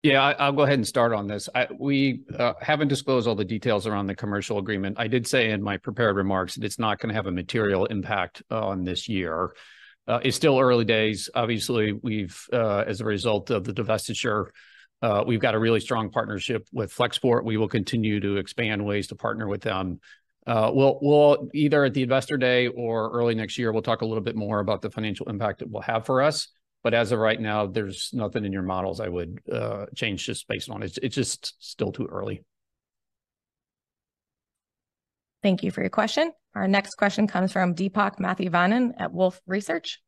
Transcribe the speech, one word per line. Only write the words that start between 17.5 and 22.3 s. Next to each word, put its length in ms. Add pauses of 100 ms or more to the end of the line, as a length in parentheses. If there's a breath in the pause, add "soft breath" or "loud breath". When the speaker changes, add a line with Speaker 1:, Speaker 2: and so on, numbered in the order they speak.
Speaker 1:
will 120
continue 500
to 200
expand 460
ways 220
to 80
partner 320
with 160
them. 380 (440 soft breath)
Uh, 300
we'll, 260
we'll 540
either 300
at 100
the 80
Investor 360